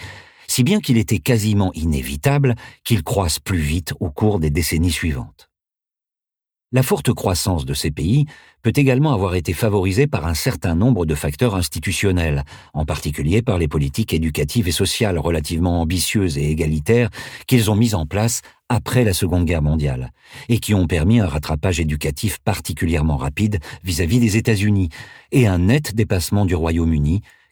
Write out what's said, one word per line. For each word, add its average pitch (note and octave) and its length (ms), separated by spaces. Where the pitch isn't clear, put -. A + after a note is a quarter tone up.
si - 160
bien G3 180
qu'il A#2+ 180
était G#2 200
quasiment G2+ 540
inévitable D#2 840
qu'ils G2+ 180
croissent F2+ 380
plus F#2 180
vite D#2 400
au F#2 120
cours G#2 280
des D#2 120
décennies E2 420
suivantes. - 560
La B2+ 100
forte A2+ 300
croissance F2+ 540
de C#2 80
ces D#2+ 160
pays G2 340
peut A2+ 120
également C#3 380
avoir F#2+ 220
été F2+ 180
favorisée F#2+ 540
par D2+ 200
un E2 80
certain F2+ 400
nombre G2 300
de D#2 100
facteurs D#2 400
institutionnels, E2+ 920
en D2+ 140
particulier D#2 560
par G2+ 160
les E2 100
politiques D2+ 460
éducatives D#2+ 540
et - 40
sociales F#2+ 460
relativement E2+ 640
ambitieuses E2 580
et D2 120
égalitaires D#2 600
qu'ils A2+ 240
ont G#2 60
mises A2 180
en D#2+ 120
place G#2+ 340
après A#2+ 320
la G#2 80
Seconde F2 320
Guerre E2 160
mondiale, C#2+ 520
et A#2 100
qui - 140
ont F#2+ 140
permis F#2 340
un G2 60
rattrapage D#2 520
éducatif D#2 600
particulièrement E2 800
rapide G2+ 420
vis-à-vis F#2 340
des A2+ 200
États-Unis, G#2 500
et B2+ 160
un F#2 120
net A2+ 360
dépassement G2+ 520
du F2 80
Royaume-Uni, E2 640